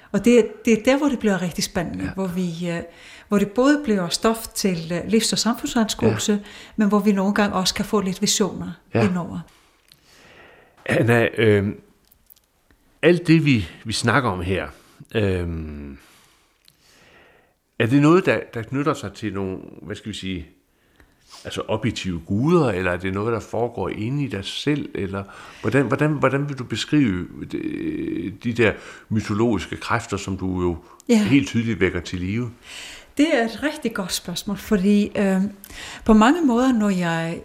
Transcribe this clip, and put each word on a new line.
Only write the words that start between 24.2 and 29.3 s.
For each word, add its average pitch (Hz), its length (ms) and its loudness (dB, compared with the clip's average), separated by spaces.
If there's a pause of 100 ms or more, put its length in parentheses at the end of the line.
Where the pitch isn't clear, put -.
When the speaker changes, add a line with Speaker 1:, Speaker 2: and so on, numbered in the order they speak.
Speaker 2:
i 131 40 -4
dig 98 180 -6
selv, - 500 -4
eller 95 280 -6 (380)
hvordan, 127 240 2
hvordan, 147 280 0
hvordan 139 360 0
vil 131 100 -8
du 123 40 -6
beskrive 110 640 0 (260)
de, 82 840 -6 (100)
de 117 100 -2
der 107 200 4 (360)
mytologiske 107 680 0